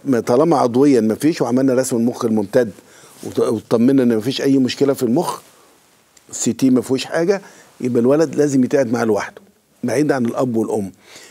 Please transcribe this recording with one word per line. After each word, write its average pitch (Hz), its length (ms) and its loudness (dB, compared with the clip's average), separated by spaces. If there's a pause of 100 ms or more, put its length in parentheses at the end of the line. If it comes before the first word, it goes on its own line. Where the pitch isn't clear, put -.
ما 131 160 0
طالما 139 380 2
عضويًا 127 420 4
ما 110 140 0
فيش، 147 280 -2
وعملنا 131 320 0
رسم 127 220 0
المخ 117 280 -2
الممتد 110 460 0 (540)
وط-، 107 140 -6
وطمنا 120 640 0
إن 120 120 2
ما 110 60 0
فيش 123 220 -4
أي 139 160 2
مشكلة 135 340 0
في 127 100 -4
المخ، 131 380 -2 (920)
سي - 200 -4
تي 131 180 2
ما 127 100 4
فيهوش 131 240 -4
حاجة، 175 380 -2 (380)
يبقى 120 200 -2
الولد 139 340 2
لازم 139 300 0
يتقعد 123 280 0
معاه 120 120 -2
لوحده، 104 360 -4 (440)
بعيد 139 280 0
عن 127 140 0
الأب 123 300 -2
والأم. 107 360 -4 (380)